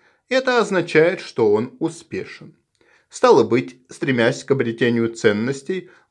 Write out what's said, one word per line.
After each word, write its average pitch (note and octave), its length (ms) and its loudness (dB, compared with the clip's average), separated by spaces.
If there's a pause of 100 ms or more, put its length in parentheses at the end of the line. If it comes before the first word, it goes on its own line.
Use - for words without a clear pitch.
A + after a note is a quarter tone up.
(280)
это B3+ 300 0
означает, F3+ 640 0
что A2 320 0
он A2+ 260 -2
успешен. - 760 -10 (560)
Стало F3+ 340 4
быть, B2 320 -2 (140)
стремясь C3 540 -2
к - 60 -2
обретению A#2 600 0
ценностей, A#2+ 800 -2 (200)